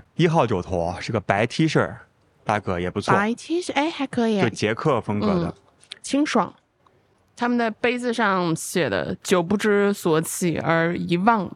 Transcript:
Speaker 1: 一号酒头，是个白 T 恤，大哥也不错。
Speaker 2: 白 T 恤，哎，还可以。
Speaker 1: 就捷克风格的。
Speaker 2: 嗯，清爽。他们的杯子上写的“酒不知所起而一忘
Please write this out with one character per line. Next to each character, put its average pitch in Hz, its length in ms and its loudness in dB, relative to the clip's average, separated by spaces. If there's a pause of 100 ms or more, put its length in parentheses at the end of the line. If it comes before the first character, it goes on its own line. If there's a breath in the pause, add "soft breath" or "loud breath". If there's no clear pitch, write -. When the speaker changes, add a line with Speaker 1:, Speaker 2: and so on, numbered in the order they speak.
(160)
Speaker 1:
一 160 100 4
号 156 200 2
酒 98 160 0
头， 87 360 -2
是 - 140 -8
个 110 80 0
白 101 260 2
T 160 220 0
恤， 120 260 0 (480)
大 104 160 0
哥 92 220 -4
也 90 100 -2
不 104 100 -4
错。 190 140 2
Speaker 2:
白 214 200 0
T 330 260 -4
恤， - 140 -8
哎， 294 160 0
还 285 160 -6
可 233 220 -2
以。 208 120 2
Speaker 1:
就 123 80 4
捷 104 260 0
克 131 240 0
风 104 220 -2
格 107 60 0
的。 175 220 0
Speaker 2:
嗯， - 60 -10 (460)
清 285 240 0
爽。 - 300 0 (840)
他 240 140 -2
们 247 60 2
的 233 140 0
杯 247 280 -2
子 247 160 -2
上 190 420 2
写 160 320 0
的 87 340 -2
“酒 180 200 2
不 202 160 0
知 202 340 2
所 165 300 2
起 160 360 -2
而 165 380 0
一 175 220 -2
忘 208 380 2